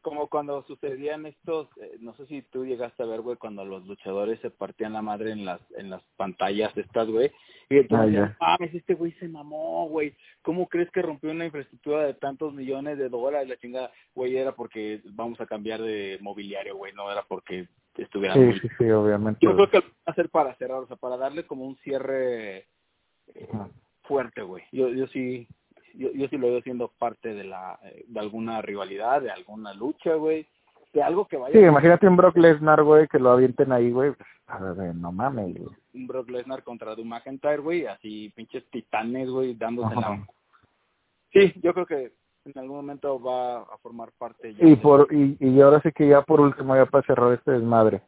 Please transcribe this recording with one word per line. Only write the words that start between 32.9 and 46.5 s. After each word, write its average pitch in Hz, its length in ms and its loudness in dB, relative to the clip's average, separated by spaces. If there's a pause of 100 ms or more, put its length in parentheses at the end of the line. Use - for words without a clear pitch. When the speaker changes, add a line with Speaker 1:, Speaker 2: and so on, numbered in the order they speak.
Speaker 2:
que - 100 -2
lo 127 140 6
avienten 131 400 4
ahí, 120 200 2
güey, 131 200 0
pues, - 160 -16 (200)
a - 120 -14 (140)
ver, 90 200 -8
no 85 200 -10
mames, 104 440 -6
güey. 87 160 -16 (200)
Speaker 1:
Un 127 120 -16
Brock 123 240 -10
Lesnar 127 340 -12
contra 113 320 -16
Drew 113 100 -16
McIntyre, 135 560 -6
güey, 160 240 -6
así 107 500 -14
pinches 117 360 -16
titanes, 120 580 -8
güey, 127 260 -6
dándose 117 400 -6
Speaker 2:
Ajá. 113 220 -4
Speaker 1:
la 101 100 -16 (1040)
Sí, 196 220 6 (100)
yo 175 100 0
creo 180 120 -4
que 131 260 -8 (320)
en 139 160 -18
algún 135 160 -14
momento 143 460 -8
va 123 400 -6
a 107 200 -20
formar 117 360 -18
parte 117 360 -16
ya 104 120 4
Speaker 2:
Y 160 60 12
Speaker 1:
de 143 60 10
Speaker 2:
por, 143 360 8
y, 143 260 2
y 135 220 6
ahora 143 200 10
sí 156 120 0
que 147 160 2
ya 143 140 8
por 151 180 4
último, 135 340 2